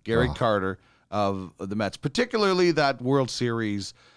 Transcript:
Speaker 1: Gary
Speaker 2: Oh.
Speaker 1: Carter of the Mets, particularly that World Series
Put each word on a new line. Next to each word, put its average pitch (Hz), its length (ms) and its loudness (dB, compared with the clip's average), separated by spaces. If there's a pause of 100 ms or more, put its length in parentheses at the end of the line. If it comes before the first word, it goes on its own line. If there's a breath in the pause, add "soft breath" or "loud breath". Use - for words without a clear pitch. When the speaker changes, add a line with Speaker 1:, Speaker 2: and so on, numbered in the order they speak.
Speaker 1:
Gary 117 260 2
Speaker 2:
Oh. - 40 -4
Speaker 1:
Carter 98 440 0 (320 soft breath)
of 98 480 -2
the 98 180 -6
Mets, 104 220 -2
particularly 190 760 2
that 139 280 0
World 131 300 2
Series 113 640 -2 (220 soft breath)